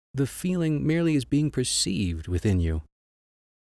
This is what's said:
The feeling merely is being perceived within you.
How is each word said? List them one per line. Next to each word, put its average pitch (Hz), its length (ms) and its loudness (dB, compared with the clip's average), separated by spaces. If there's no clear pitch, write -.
The 135 140 0
feeling 160 640 -2
merely 165 280 2
is 135 80 0
being 147 280 0
perceived 92 760 -2
within 92 320 2
you. 80 220 0